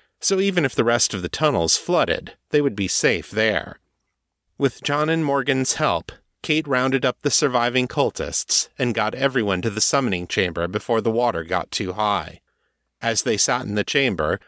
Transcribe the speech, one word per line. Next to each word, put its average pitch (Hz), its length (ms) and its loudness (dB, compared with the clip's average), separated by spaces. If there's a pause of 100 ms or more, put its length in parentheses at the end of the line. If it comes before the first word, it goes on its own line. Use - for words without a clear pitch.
(200)
so 190 180 0
even 185 260 2
if 135 120 -2
the 117 80 2
rest 117 280 2
of 92 100 -4
the 87 60 -2
tunnels 117 480 2
flooded, 147 580 -2 (160)
they 147 100 4
would 135 160 0
be 98 100 -2
safe 101 460 0
there. 107 480 0 (800)
With 139 220 0
John 151 280 0
and 165 160 0
Morgan's 135 500 0
help, 104 380 0 (280)
Kate 151 280 -2
rounded 131 360 2
up 123 180 -2
the 139 100 0
surviving 127 560 2
cultists - 800 -2 (100)
and 123 160 0
got 110 180 0
everyone 117 500 0
to 113 80 0
the 104 100 -2
summoning 101 480 0
chamber 87 400 0
before 107 320 0
the 110 100 0
water 110 320 0
got 87 300 -4
too 92 220 -4
high. 98 440 -2 (640)
As 117 220 0
they 113 140 0
sat 127 260 0
in 104 100 -6
the 104 80 2
chamber, 98 640 0